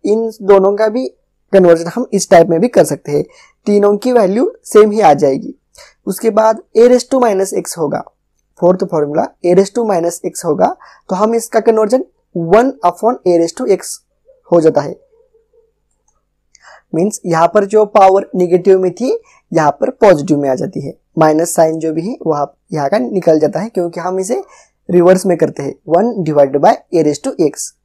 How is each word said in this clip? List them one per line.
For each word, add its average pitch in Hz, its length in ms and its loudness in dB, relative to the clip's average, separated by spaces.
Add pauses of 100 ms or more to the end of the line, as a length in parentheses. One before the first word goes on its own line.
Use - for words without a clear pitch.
इन 220 240 -2 (140)
दोनों 196 340 4
का 220 120 0
भी 254 180 -6 (460)
कन्वर्जन 170 340 4
हम 233 260 -6
इस 196 160 -4
टाइप 170 180 6
में 165 120 -2
भी 226 80 0
कर 180 180 2
सकते 143 260 -8
हैं, 147 120 -2 (440)
तीनों 202 300 2
की 240 140 -4
वैल्यू 233 400 0 (140)
सेम 214 260 4
ही 214 100 -2
आ 175 140 6
जाएगी। 139 400 -2 (520)
उसके 196 240 -4
बाद 220 300 0 (160)
a 233 120 6
raise 247 240 2
to 262 100 2
minus 196 360 -2
x - 180 -12
होगा, 151 260 -6 (560)
फोर्थ 185 320 2
फॉर्मूला, 151 360 -4 (180)
a 175 100 2
raise 190 180 0
to 226 180 -4
minus 170 340 -4
x - 200 -10
होगा, 202 300 -2 (340)
तो 190 60 -4
हम 220 200 -2
इसका 226 260 -2
कन्वर्जन 220 420 0 (320)
one 190 360 2 (140)
upon 214 300 -2 (120)
a 175 120 2
raise 165 180 -2
to 254 140 -6
x - 240 -4 (540)
हो 175 120 4
जाता 151 200 2
है। 147 140 -10 (2000)
मीन्स 190 300 -4
यहाँ 165 280 0
पर 208 120 2
जो 214 200 2
पावर 196 500 4
नेगेटिव 180 440 2
में 185 140 -2
थी 247 160 -6 (420)
यहाँ 156 200 0
पर - 180 -4 (120)
पॉजिटिव 151 380 4
में 139 100 -4
आ 131 60 0
जाती 139 300 -8
है, 147 80 -12 (240)
माइनस 156 380 0
साइन 160 240 0
जो 160 140 -6
भी 160 80 -4
है 214 140 -8 (100)
वो 160 80 -2
आप 143 220 -6 (180)
यहाँ 143 160 -4
का 202 100 0
निकल 175 400 0
जाता 151 200 -2
है, 220 100 -8
क्योंकि 175 300 -6
हम 185 200 -6
इसे 226 220 -6 (480)
रिवर्स 180 360 4
में 175 120 0
करते 156 260 -4
हैं, 139 100 -8 (160)
one 202 240 0 (120)
divided 143 380 0
by 202 100 4 (200)
a 165 120 2
raise 147 200 -2
to 269 160 -6
x। - 260 -4 (180)